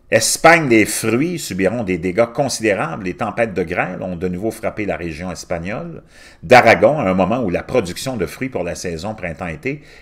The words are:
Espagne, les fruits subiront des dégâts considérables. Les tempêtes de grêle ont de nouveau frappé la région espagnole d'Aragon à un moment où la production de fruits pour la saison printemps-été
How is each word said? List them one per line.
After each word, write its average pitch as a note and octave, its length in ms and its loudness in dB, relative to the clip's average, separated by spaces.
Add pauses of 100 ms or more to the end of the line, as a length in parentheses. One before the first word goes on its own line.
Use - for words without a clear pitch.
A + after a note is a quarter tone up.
(100)
Espagne, D#3+ 600 4
les A2 160 6
fruits C#3 520 -2
subiront F#2 460 -2
des F#2 140 -2
dégâts F#2 340 0
considérables. A#2+ 720 -2
Les F2+ 100 -4
tempêtes A2+ 380 -2
de F2+ 100 -2
grêle F2+ 380 -4
ont F#2 160 -6
de E2+ 100 -4
nouveau F2+ 240 -2
frappé G2 360 -6
la E2+ 100 -2
région E2+ 340 -8
espagnole G2+ 720 -8 (400)
d'Aragon A2 560 6
à G#2 120 0
un - 20 2
moment F#2+ 300 2
où G2+ 80 -2
la E2+ 120 -2
production A#2 540 -4
de F#2+ 80 -2
fruits - 240 -8
pour F2+ 160 -6
la E2+ 100 -6
saison F2 400 -8
printemps-été F2+ 680 -8 (200)